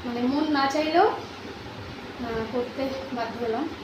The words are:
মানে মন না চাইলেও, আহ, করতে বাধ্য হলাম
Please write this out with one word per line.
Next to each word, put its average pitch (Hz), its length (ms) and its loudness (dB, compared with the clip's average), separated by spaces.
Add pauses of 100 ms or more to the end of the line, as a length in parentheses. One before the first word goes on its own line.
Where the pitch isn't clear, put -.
মানে 240 160 -2
মন 294 320 4
না 277 140 4
চাইলেও, 311 400 6
আহ, - 80 2 (1400)
করতে 254 360 -2 (240)
বাধ্য 226 320 -4
হলাম 240 240 0 (140)